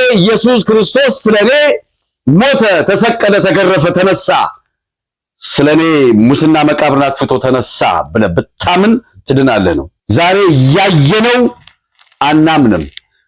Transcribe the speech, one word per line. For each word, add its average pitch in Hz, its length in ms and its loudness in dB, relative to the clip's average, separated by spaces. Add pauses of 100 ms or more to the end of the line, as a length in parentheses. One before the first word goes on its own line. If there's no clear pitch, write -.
(140)
ኢየሱስ 220 500 0
ክርስቶስ 220 560 0
ስለ 220 200 0
እኔ 214 120 0 (760)
ሞተ፣ 220 340 2 (240)
ተሰቀለ፣ 208 560 0
ተገረፈ፣ 180 520 0
ተነሳ፣ 185 340 0 (1120)
ስለ - 320 -2
እኔ 156 120 2 (360)
ሙስና 147 440 2
መቃብርን 147 400 0
አጥፍቶ 139 360 -4
ተነሳ 127 400 -2 (280)
ብለህ 85 240 -2
ብታምን 180 640 -2 (300)
ትድናለህ» 131 520 0
ነው። - 120 -8 (240)
ዛሬ 170 260 2 (120)
እያየነው 185 920 2 (840)
አናምንም፣ 147 640 2 (440)